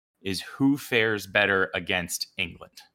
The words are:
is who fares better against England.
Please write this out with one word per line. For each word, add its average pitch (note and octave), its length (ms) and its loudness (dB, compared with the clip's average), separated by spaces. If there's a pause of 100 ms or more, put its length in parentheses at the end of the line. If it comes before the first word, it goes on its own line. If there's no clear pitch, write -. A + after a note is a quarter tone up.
(220)
is F#2+ 200 -4
who C#3 340 2
fares A2 500 0
better G2 480 4
against F2+ 600 -4
England. - 420 -10 (160)